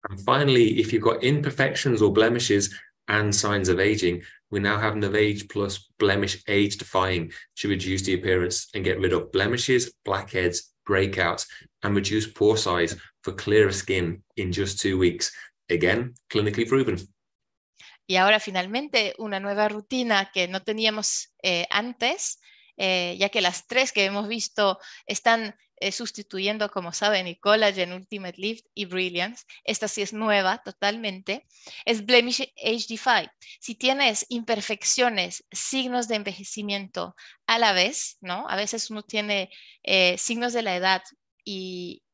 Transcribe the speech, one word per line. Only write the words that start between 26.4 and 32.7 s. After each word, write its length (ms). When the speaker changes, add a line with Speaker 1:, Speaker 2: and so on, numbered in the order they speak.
Speaker 2:
como 220
saben, 340
el 140
Collagen 520
Ultimate 480
Lift 340
y 120
Brilliance. 580
Esta 240
sí 140
es 100
nueva 500
totalmente. 840
Es 220
Blemish 360
H 460